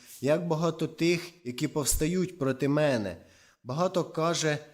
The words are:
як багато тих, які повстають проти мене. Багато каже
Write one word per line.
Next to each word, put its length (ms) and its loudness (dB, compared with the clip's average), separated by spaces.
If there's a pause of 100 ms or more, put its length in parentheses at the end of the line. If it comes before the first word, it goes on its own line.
(220)
як 260 2
багато 400 0
тих, 580 -2
які 220 -4
повстають 680 0
проти 300 0
мене. 580 0 (380)
Багато 400 0
каже 540 0 (160)